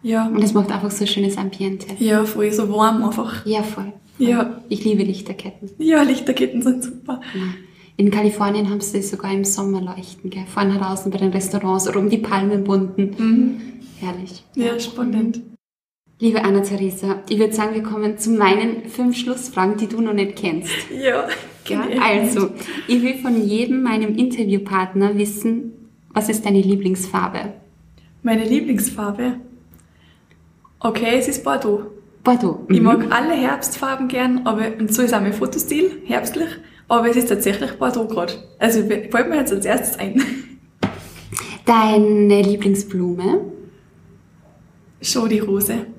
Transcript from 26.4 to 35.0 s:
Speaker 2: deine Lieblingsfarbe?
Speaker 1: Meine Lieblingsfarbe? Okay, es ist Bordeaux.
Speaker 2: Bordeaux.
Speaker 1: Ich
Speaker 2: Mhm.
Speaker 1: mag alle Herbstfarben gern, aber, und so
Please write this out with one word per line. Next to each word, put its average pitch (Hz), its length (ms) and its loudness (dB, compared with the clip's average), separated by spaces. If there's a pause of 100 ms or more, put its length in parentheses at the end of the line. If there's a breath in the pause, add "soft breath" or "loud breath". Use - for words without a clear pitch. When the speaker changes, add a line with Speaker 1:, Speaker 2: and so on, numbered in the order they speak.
Speaker 2:
deine 196 160 6
Lieblingsfarbe? 190 920 0 (680 soft breath)
Speaker 1:
Meine 220 240 2
Lieblingsfarbe? 240 920 -2 (1400 soft breath)
Okay, 233 380 0
es 247 100 2
ist 277 160 -4
Bordeaux. 208 380 0 (420)
Speaker 2:
Bordeaux. 240 460 2
Speaker 1:
Ich 190 100 6
Speaker 2:
Mhm. 226 60 6
Speaker 1:
mag 226 260 6
alle 285 220 2
Herbstfarben 269 760 -2
gern, 254 380 0
aber, 220 220 0 (120)
und 214 140 0
so 240 80 0